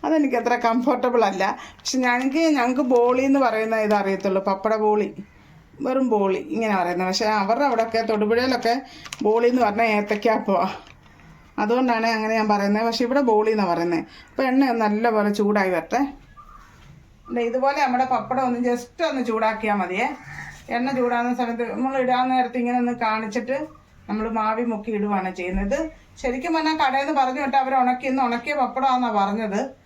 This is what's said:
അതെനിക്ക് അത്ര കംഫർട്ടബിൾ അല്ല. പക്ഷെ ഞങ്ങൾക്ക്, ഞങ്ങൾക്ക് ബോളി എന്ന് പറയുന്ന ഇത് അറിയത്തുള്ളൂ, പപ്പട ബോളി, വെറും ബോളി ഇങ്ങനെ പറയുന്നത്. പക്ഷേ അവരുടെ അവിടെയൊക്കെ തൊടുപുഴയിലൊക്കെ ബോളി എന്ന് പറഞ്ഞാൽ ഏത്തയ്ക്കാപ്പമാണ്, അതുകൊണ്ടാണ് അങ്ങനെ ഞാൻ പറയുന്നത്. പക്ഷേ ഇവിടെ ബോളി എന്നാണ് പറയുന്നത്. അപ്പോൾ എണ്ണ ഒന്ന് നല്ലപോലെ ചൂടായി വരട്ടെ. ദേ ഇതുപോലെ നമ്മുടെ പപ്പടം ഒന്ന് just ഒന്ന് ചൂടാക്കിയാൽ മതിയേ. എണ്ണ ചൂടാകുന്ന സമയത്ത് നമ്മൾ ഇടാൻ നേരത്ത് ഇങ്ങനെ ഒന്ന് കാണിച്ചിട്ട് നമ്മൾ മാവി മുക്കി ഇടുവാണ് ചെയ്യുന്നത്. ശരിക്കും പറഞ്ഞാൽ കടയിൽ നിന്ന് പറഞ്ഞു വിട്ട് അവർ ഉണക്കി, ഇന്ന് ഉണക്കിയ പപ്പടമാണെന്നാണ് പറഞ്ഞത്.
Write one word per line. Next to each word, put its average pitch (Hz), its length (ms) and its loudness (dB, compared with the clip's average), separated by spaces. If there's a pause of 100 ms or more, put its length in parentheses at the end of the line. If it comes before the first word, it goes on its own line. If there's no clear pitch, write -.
അതെനിക്ക് 294 340 2
അത്ര 233 140 0 (120)
കംഫർട്ടബിൾ 247 640 2
അല്ല. 190 140 -2 (340)
പക്ഷെ - 260 -6
ഞങ്ങൾക്ക്, 262 380 2 (160)
ഞങ്ങൾക്ക് 247 340 2
ബോളി 247 380 4
എന്ന് 277 160 4
പറയുന്ന 220 400 0
ഇത് 214 140 4
അറിയത്തുള്ളൂ, 196 500 0
പപ്പട 196 240 0 (100)
ബോളി, 214 240 2 (800)
വെറും 262 280 2
ബോളി 196 280 2 (140)
ഇങ്ങനെ 220 240 0
പറയുന്നത്. 175 300 0
പക്ഷേ 214 180 0 (160)
അവരുടെ 247 260 0
അവിടെയൊക്കെ 226 400 0
തൊടുപുഴയിലൊക്കെ 233 640 2 (540)
ബോളി 233 240 4
എന്ന് 247 140 2
പറഞ്ഞാൽ 214 300 0
ഏത്തയ്ക്കാപ്പമാണ്, 208 800 0 (880)
അതുകൊണ്ടാണ് 233 540 2
അങ്ങനെ 220 220 -2
ഞാൻ 214 140 0
പറയുന്നത്. 208 360 2
പക്ഷേ 226 180 -2
ഇവിടെ 269 240 2
ബോളി 214 240 2
എന്നാണ് 196 180 0
പറയുന്നത്. 170 300 -2 (280)
അപ്പോൾ 262 180 -2
എണ്ണ 262 240 4
ഒന്ന് 226 120 0
നല്ലപോലെ 208 540 2
ചൂടായി 202 360 2
വരട്ടെ. 208 260 -2 (1400)
ദേ 240 120 0
ഇതുപോലെ 269 360 0
നമ്മുടെ 254 280 0
പപ്പടം 254 360 -2
ഒന്ന് 240 180 -2
just 240 420 -4
ഒന്ന് 269 220 -2
ചൂടാക്കിയാൽ 220 500 0
മതിയേ. 185 240 -2 (720)
എണ്ണ 247 100 -2 (120)
ചൂടാകുന്ന 240 420 0
സമയത്ത് 233 320 -4
നമ്മൾ 262 300 -2
ഇടാൻ 254 200 2 (120)
നേരത്ത് 247 260 0
ഇങ്ങനെ 240 220 0
ഒന്ന് 240 120 -2 (120)
കാണിച്ചിട്ട് 220 500 -4 (520)
നമ്മൾ 214 160 -4 (120)
മാവി 220 320 0
മുക്കി 220 280 -6
ഇടുവാണ് 196 420 -2
ചെയ്യുന്നത്. 190 360 -2 (460)
ശരിക്കും 262 340 -4
പറഞ്ഞാൽ 311 240 0
കടയിൽ 277 260 0
നിന്ന് 311 140 -4
പറഞ്ഞു 262 240 0
വിട്ട് 269 160 0
അവർ 262 220 0
ഉണക്കി, 247 300 0
ഇന്ന് 269 160 0
ഉണക്കിയ 240 340 -4
പപ്പടമാണെന്നാണ് 247 580 0
പറഞ്ഞത്. 202 400 -2 (260)